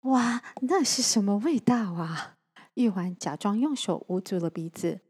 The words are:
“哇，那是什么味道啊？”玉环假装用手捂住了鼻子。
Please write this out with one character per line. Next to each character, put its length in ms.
“哇， 380
那 240
是 160
什 240
么 140
味 200
道 360
啊？” 400
玉 160
环 260
假 180
装 240
用 160
手 340
捂 120
住 180
了 120
鼻 180
子。 420